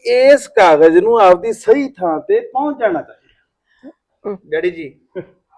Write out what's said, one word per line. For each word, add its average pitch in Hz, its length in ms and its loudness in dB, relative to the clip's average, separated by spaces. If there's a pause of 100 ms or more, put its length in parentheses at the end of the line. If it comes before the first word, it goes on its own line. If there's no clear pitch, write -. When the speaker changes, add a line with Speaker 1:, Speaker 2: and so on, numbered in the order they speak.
Speaker 1:
ਇਸ 254 440 2
ਕਾਗਜ਼ 165 500 2
ਨੂੰ 226 220 0
ਆਪਦੀ 185 320 2
ਸਹੀ 269 360 -2
ਥਾਂ 170 320 -8
ਤੇ 208 200 -2
ਪਹੁੰਚ 269 380 -8
ਜਾਣਾ 196 240 -6
ਚਾਹੀਦਾ। - 1500 -20
Speaker 2:
ਡੈਡੀ 180 200 -6
ਜੀ, 160 300 -18 (580)